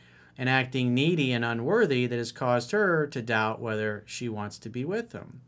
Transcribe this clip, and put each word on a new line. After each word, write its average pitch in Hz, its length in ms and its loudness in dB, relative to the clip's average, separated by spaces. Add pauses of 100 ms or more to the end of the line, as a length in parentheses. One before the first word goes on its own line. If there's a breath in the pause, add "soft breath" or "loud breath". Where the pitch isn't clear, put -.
(360 loud breath)
and 127 120 -2
acting 127 440 2
needy 143 380 4
and 120 140 0
unworthy 123 640 2
that 120 100 -2
has 117 140 -4
caused 123 400 2
her 175 340 4
to 135 160 -6
doubt 131 380 0
whether 107 440 -2
she - 240 -8
wants 104 300 -6
to 117 100 -12
be 120 160 -6
with 220 280 -6
him. - 360 -14